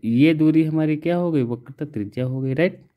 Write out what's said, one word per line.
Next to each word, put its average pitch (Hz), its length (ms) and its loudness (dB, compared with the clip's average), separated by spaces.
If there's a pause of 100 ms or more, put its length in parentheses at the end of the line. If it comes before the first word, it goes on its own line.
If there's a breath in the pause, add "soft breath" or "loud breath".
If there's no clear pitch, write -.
ये 131 280 4
दूरी 156 300 4
हमारी 156 340 0
क्या 170 180 -2
हो 175 160 -2
गई, 143 120 2
वक्रता 120 420 -8
त्रिज्या 123 400 -6
हो 131 160 -6
गई, 135 120 -4
राइट। 165 320 -2 (120)